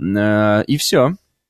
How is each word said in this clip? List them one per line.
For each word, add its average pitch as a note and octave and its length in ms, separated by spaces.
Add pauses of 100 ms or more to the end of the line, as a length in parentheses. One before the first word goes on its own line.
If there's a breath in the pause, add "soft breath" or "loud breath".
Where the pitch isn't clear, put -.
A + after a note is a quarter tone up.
Э, G#2 640
и C#3+ 100
все. D3 360 (380)